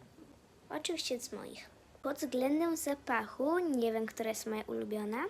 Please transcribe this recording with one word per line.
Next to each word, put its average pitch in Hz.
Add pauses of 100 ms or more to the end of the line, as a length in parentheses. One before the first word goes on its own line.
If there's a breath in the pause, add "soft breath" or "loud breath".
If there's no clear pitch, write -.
(680)
Oczywiście 302
z -
moich. - (260)
Pod 277
względem 302
zapachu 277
nie 254
wiem, 220
która 220
jest 220
moja 214
ulubiona 214